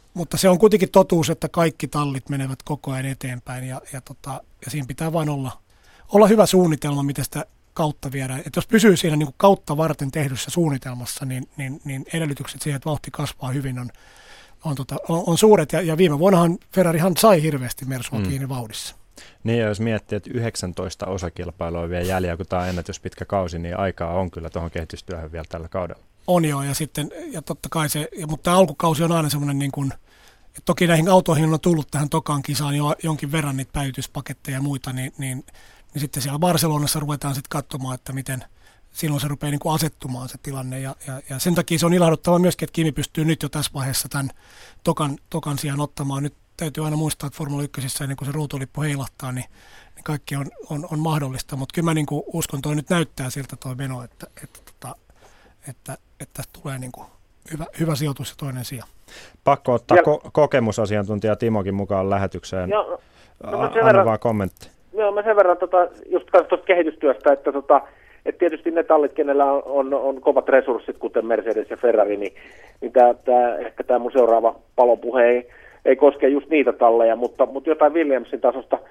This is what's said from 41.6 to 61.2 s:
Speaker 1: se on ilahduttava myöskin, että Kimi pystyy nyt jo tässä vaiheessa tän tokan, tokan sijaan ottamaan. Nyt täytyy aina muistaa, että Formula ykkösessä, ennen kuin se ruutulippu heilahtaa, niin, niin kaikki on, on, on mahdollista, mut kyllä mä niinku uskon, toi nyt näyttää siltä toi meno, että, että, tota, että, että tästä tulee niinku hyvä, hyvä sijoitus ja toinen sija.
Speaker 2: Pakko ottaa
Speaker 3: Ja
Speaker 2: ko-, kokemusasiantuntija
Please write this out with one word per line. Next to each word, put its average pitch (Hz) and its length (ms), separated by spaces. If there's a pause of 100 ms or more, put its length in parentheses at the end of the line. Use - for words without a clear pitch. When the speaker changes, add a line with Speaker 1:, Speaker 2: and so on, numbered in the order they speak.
Speaker 1:
se 170 80
on 170 80
ilahduttava 175 440
myöskin, 175 280
että - 80
Kimi 160 180
pystyy 151 320
nyt 160 180
jo 147 60
tässä 147 260
vaiheessa 135 340
tän 135 220 (540)
tokan, 151 320 (140)
tokan 147 280
sijaan 143 220
ottamaan. 139 420
Nyt 143 120 (220)
täytyy 156 280
aina 151 120
muistaa, 151 300
että 135 100
Formula 143 260
ykkösessä, 135 420
ennen 135 120
kuin 131 100
se 143 60
ruutulippu 143 480
heilahtaa, 139 520
niin, 127 120 (500)
niin - 100
kaikki 143 320
on, 139 100 (240)
on, 156 220
on 151 60
mahdollista, 151 580
mut 131 160
kyllä 170 140
mä 160 80
niinku 147 380
uskon, 156 300
toi 151 120
nyt 151 160
näyttää 151 400
siltä 135 260
toi 131 180
meno, 127 300
että, - 220 (180)
että, - 200
tota, - 300 (720)
että, - 240 (280)
että - 140
tästä - 280
tulee 135 160
niinku 127 280 (460)
hyvä, 156 140 (140)
hyvä 160 140
sijoitus 139 360
ja - 80
toinen 131 260
sija. 113 200 (600)
Speaker 2:
Pakko 135 280
ottaa - 240
Speaker 3:
Ja 180 60
Speaker 2:
ko-, 151 300
kokemusasiantuntija 107 1040